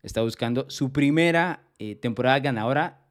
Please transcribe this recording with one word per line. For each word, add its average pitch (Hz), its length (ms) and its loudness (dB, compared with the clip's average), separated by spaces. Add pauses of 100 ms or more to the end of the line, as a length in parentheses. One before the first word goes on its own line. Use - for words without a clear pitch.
está 113 200 -4
buscando 120 460 -2
su 135 240 -4
primera, 165 720 2 (140)
eh, 107 160 -10
temporada 123 460 0
ganadora 131 720 -2